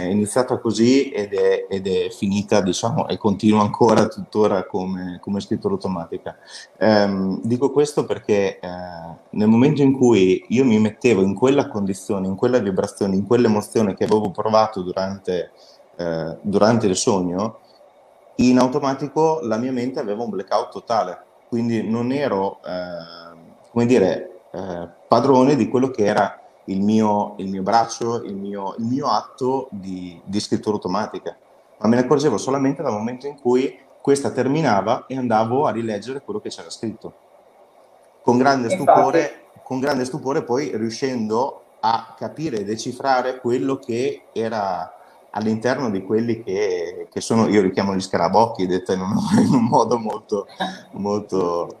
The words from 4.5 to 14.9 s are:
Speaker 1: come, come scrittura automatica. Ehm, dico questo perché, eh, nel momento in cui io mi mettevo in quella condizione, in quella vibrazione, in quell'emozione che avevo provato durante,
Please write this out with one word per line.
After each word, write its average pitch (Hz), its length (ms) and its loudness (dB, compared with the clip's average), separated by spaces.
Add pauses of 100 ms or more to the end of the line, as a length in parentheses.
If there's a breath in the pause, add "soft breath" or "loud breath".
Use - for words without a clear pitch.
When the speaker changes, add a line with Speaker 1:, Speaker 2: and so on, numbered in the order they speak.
Speaker 1:
come, 92 520 -6
come 101 200 -6
scrittura 98 340 -4
automatica. 92 640 -8 (400 loud breath)
Ehm, 98 680 2
dico 123 280 0
questo 147 340 0
perché, 101 540 0
eh, 90 80 -12 (640)
nel 107 160 0
momento 135 340 4
in 135 160 4
cui 95 520 4
io 120 140 4
mi 113 160 4
mettevo 107 440 2
in 98 100 2
quella 131 360 2
condizione, 95 580 -4
in 95 80 -2
quella 123 240 2
vibrazione, 98 560 -2
in 98 100 0
quell'emozione 110 680 2
che - 80 -4
avevo 104 260 2
provato 107 520 0
durante, 92 680 -4 (460 soft breath)